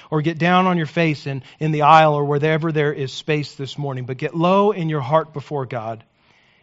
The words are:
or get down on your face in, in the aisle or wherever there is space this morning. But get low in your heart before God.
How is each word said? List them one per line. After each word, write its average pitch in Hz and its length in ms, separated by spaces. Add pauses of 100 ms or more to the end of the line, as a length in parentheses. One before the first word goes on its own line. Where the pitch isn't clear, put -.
(120)
or 156 100
get 160 160
down 180 300
on 180 100
your 160 80
face 156 400
in, 135 160 (180)
in 156 120
the 147 120
aisle 156 300
or 147 120
wherever 156 460
there 147 220
is 131 180
space 151 440
this 135 220
morning. 135 280
But 131 120
get 151 180
low 190 380
in 165 160
your 156 120
heart 156 320
before 139 320
God. 113 380 (600)